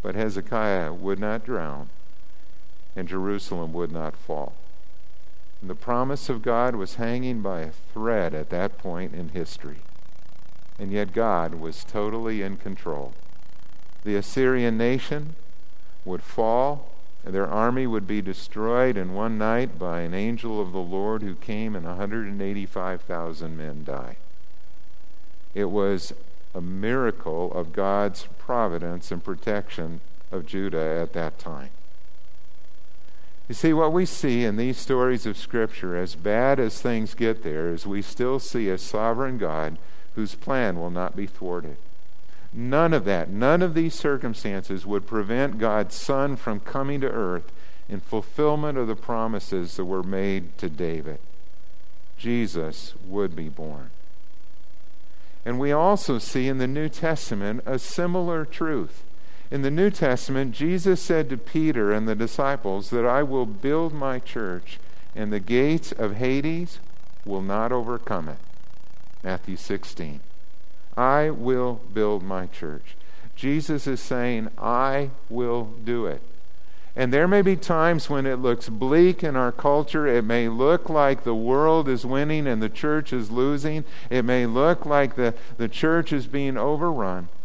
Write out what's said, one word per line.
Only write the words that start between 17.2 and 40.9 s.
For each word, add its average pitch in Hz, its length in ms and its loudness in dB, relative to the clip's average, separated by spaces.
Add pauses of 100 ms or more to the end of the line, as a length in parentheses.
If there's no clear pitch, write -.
and 95 100 -2
their 98 140 2
army 120 400 2
would 107 180 0
be 104 160 0
destroyed 110 760 2
in 92 160 -2
one 110 240 0
night 110 420 0
by 87 220 -2
an 85 120 -2
angel 110 460 -2
of 90 140 0
the 95 60 -2
Lord 98 420 0
who 98 120 -2
came, 107 440 -2
and 82 80 -2
a 87 100 -2
hundred 101 320 -2
and 101 140 -2
eighty-five 95 640 -2
thousand 82 520 -2
men 76 300 -2
died. 67 320 -2 (1400)
It 95 180 0
was 98 400 0 (440)
a 92 60 -2
miracle 95 920 0
of 85 200 -2
God's 101 540 0 (100)
providence 87 720 0
and 87 120 -2
protection 87 760 -2 (300)
of 92 140 0
Judah 80 560 0
at 82 120 -2
that 82 260 0
time. 73 320 -2 (1800)
You 117 60 -2
see, 160 180 4
what 156 180 4
we 180 140 4
see 120 400 2
in 104 120 2
these 123 200 0
stories 127 480 2
of 104 100 0
Scripture, 104 600 0
as 92 160 0
bad 120 460 2
as 113 200 0
things 113 360 0
get 113 260 2
there, 80 320 0
is 82 140 -2
we 101 160 0
still 127 340 0
see 120 320 0
a 92 80 0
sovereign 117 600 0
God 78 400 0 (340)
whose 107 220 0
plan 117 440 0
will 87 120 -2